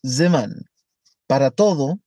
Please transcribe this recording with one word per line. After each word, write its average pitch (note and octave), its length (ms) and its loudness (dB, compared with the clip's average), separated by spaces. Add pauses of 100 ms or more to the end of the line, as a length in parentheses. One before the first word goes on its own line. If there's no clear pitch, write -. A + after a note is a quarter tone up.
zeman", C#3 580 -2 (600)
"para C3+ 240 2
todo F3+ 560 0